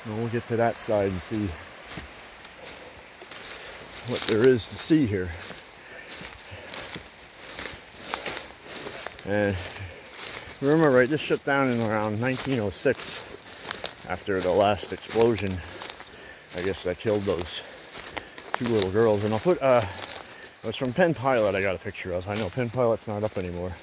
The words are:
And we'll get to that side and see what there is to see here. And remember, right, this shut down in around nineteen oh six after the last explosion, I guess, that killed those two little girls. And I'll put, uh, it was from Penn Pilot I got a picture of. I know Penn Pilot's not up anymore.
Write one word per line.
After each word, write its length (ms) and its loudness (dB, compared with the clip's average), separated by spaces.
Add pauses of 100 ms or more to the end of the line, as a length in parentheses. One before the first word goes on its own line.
And 120 -6
we'll 120 -2
get 200 -2
to 80 0
that 240 2
side 300 2
and 180 -4
see 220 0 (2500)
what 160 -2
there 260 4
is 200 4
to 80 -10
see 300 4
here. 240 -2 (4000)
And 300 2 (1040)
remember, 300 6
right, 200 8
this 100 0
shut 240 0
down 240 4
in 140 2
around 380 2
nineteen 400 0
oh 100 0
six 480 0 (920)
after 320 0
the 100 2
last 420 4
explosion, 680 2 (960)
I 60 -4
guess, 220 -2
that 140 -2
killed 260 2
those 360 -2 (960)
two 120 -4
little 240 4
girls. 340 6
And 80 2
I'll 80 2
put, 220 4
uh, 240 6 (760)
it 40 -6
was 100 -4
from 160 -2
Penn 220 4
Pilot 400 4
I 80 2
got 120 2
a 40 -6
picture 340 -6
of. 160 -2
I 60 -2
know 160 -2
Penn 180 -2
Pilot's 380 2
not 160 -2
up 160 -2
anymore. 440 -4